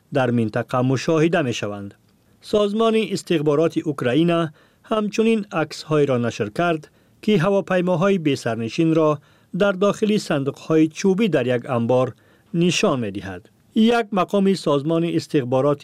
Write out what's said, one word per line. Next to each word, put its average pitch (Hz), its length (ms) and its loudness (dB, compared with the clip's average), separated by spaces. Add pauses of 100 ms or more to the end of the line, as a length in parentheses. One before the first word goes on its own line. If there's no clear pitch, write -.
(120)
در 131 180 0
منطقه 120 500 -2
مشاهده 160 640 0
می‌شوند.» 101 520 -8 (460)
سازمان 220 560 0 (140)
استخبارات 156 680 0
اوکراین 156 720 0 (360)
همچنین 220 680 0
عکس‌های 151 540 0
را 131 120 2
نشر 117 300 -2
کرد 165 420 -2 (320)
که 214 160 2
هواپیماهای 185 800 0
بی‌سرنشین 135 760 0
را 151 240 2 (400)
در 202 140 2
داخل 202 440 0
صندوق‌های 156 720 0
چوبی 196 400 0
در 127 280 0
یک 120 140 -6
انبار 123 440 0 (400)
نشان 170 460 0
می‌دهد. 95 480 -10 (260)
یک 233 380 2
مقام 196 420 2
سازمان 165 500 0
استخبارات 143 800 -2